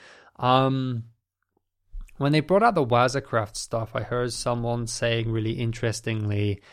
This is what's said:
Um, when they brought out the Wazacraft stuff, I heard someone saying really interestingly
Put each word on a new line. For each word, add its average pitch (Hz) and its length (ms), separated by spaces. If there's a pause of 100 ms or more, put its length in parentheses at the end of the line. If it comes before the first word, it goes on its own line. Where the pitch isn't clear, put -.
(360)
Um, 131 680 (1120)
when 143 160
they 156 80
brought 185 220
out 233 120
the 156 100
Wazacraft 120 720
stuff, 113 380
I 120 80
heard 123 300
someone 120 540
saying 113 440
really 113 220
interestingly 107 1080 (100)